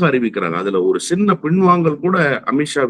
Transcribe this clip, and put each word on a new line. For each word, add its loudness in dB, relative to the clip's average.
அறிவிக்கிறார். 0
அதுல 0
ஒரு 2
சின்ன 0
பின்வாங்கல் 2
கூட 0
அமித்ஷா -2